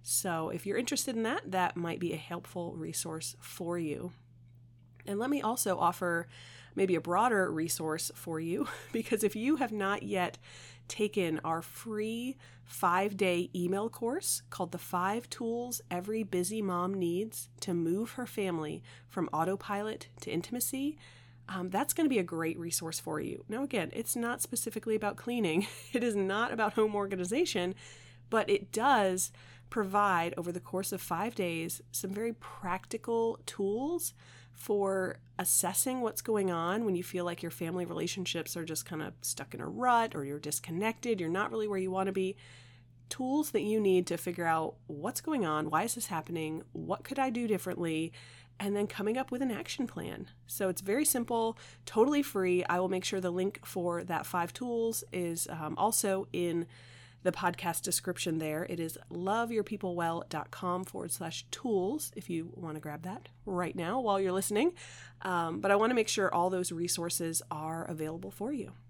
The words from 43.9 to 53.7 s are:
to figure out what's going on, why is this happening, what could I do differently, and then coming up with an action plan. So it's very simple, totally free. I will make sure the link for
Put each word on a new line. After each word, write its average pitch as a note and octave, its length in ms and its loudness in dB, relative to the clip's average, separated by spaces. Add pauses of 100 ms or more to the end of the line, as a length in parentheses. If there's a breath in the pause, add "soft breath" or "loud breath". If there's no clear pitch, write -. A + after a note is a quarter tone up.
to E3+ 120 -2
figure F3 260 -4
out D#3+ 300 2 (120)
what's D#3 360 -6
going C4+ 240 2
on, D#3 240 2
why D#3 140 4
is A#3 100 -2
this - 140 -6
happening, D#3+ 540 -4 (100)
what D#3+ 320 -4
could C#4 140 -6
I C4 120 2
do A#3 180 -2
differently, E3+ 640 0 (480 loud breath)
and G3+ 160 0
then G#3 100 2
coming G#3 300 -2
up C4 140 -2
with B3 100 -2
an C4+ 100 2
action - 360 -2
plan. - 420 -8 (180)
So G3 220 0
it's F#3 140 -2
very A#3 240 2
simple, A3+ 500 2 (300 loud breath)
totally C4+ 360 6
free. F3+ 420 4
I F3+ 160 2
will F#3 100 2
make F#3 160 0
sure G3 120 0
the F3+ 120 0
link F#3 340 0
for F3 400 -2